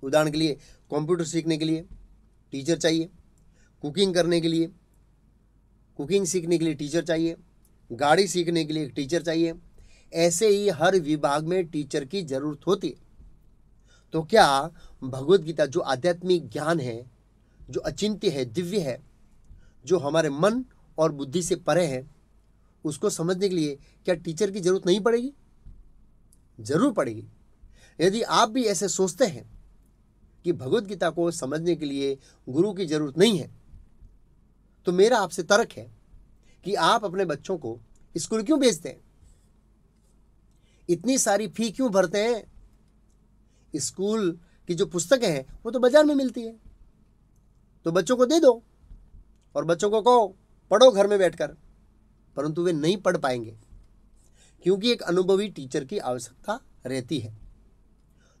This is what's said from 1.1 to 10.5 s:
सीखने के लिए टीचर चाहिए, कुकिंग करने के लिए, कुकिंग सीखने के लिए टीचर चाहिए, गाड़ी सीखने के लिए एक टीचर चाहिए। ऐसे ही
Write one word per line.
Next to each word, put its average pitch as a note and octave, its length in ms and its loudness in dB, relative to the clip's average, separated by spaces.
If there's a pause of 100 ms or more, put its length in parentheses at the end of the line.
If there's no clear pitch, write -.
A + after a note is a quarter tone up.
सीखने D#3+ 320 -2
के D#3 80 -2
लिए D#3+ 220 -2 (640)
टीचर C#3 260 -2
चाहिए, E3 320 0 (720)
कुकिंग F3 320 0
करने E3+ 280 2
के D#3+ 60 -2
लिए, E3 200 0 (1300)
कुकिंग F3+ 280 0
सीखने F3 320 0
के D#3+ 80 0
लिए D#3+ 80 0
टीचर D3 320 -4
चाहिए, E3 320 -2 (540)
गाड़ी D3 360 2
सीखने E3+ 380 -2
के D3+ 80 -6
लिए D#3 120 -2
एक B2+ 100 -12
टीचर D3+ 280 -2
चाहिए। E3 300 0 (600)
ऐसे E3 340 2
ही G3+ 220 4